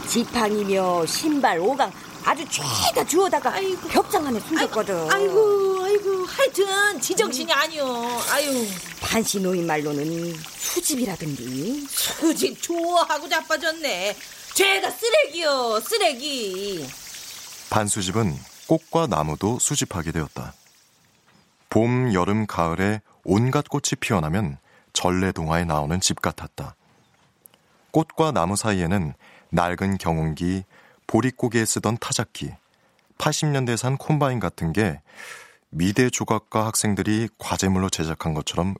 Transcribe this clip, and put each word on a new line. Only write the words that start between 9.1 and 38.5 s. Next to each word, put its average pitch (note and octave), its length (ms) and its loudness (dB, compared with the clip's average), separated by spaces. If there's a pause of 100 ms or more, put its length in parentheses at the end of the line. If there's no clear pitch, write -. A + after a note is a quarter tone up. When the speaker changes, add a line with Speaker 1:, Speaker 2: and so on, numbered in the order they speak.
Speaker 1:
노인 F3+ 260 2
말로는 D#3 680 -2 (220)
수집이라던디. F#3+ 1300 -4
Speaker 2:
수집 - 720 0
좋아하고 E4+ 680 0
자빠졌네. D#4 880 -2 (380)
죄다 F#4+ 380 2
쓰레기요, C#4+ 880 2
쓰레기. A3+ 1080 -2 (840)
Speaker 3:
반수집은 G2+ 680 0 (300)
꽃과 E3 400 2
나무도 D#2 520 0
수집하게 E2+ 520 -2
되었다. C#2+ 420 -6 (1160)
봄, B2 440 2
여름, G2 320 2
가을에 F#2+ 560 0 (220)
온갖 B2 460 2
꽃이 - 300 -2
피어나면 E2 580 0 (360)
전래동화에 F2 720 2
나오는 D2+ 340 0
집 - 220 -2
같았다. - 540 -6 (1160)
꽃과 D#3+ 400 2
나무 F#2 240 2
사이에는 F#2+ 580 0 (360)
낡은 F2+ 480 0
경운기, E2+ 680 0 (440)
보릿고개에 A#2 580 2
쓰던 G#2+ 340 0
타작기, - 520 -6 (640)
팔십 D#3 300 0
년대 C3 300 2
산 C3 200 0
콤바인 C#3 420 0
같은 E2+ 340 -2
게 E2 280 0 (680)
미대 G2+ 400 2
조각과 A2 580 0
학생들이 G#2+ 720 0
과제물로 F#2+ 520 0
제작한 D#2+ 440 -2
것처럼 E2+ 460 -2